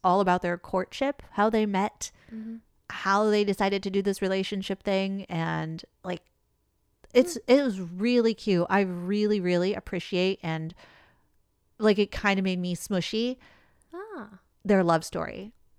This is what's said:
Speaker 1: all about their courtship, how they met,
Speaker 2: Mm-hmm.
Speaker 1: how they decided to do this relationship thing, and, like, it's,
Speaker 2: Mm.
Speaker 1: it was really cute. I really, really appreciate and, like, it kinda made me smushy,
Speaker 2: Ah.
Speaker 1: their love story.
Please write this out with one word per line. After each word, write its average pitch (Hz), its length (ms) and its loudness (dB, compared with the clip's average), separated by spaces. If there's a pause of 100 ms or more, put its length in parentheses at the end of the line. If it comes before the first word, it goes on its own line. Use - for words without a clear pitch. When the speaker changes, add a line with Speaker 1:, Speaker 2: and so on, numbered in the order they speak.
Speaker 1:
all 185 180 6
about 180 220 2
their 175 160 -2
courtship, - 640 -4 (100)
how 208 180 4
they 214 160 4
met, 196 440 -2 (240)
Speaker 2:
Mm-hmm. 220 220 -12 (340)
Speaker 1:
how 202 400 2
they 208 140 4
decided 196 400 0
to 202 60 -6
do 196 120 0
this 196 200 -2
relationship 190 600 -4
thing, 196 460 -2
and, 160 560 -4 (180)
like, 180 200 -8 (920)
it's, 262 240 4
Speaker 2:
Mm. - 40 -10 (180)
Speaker 1:
it 285 40 2
was 220 180 -2
really 220 540 2
cute. 180 360 2
I 196 100 4
really, 202 600 0
really 180 340 0
appreciate 185 680 -2
and, 160 320 -6 (1040)
like, 208 200 4
it 208 120 0
kinda 196 320 0
made 185 160 -2
me 180 180 -4
smushy, 220 600 -4 (560)
Speaker 2:
Ah. 339 460 -14 (240)
Speaker 1:
their 196 200 4
love 165 200 4
story. - 480 -10 (260)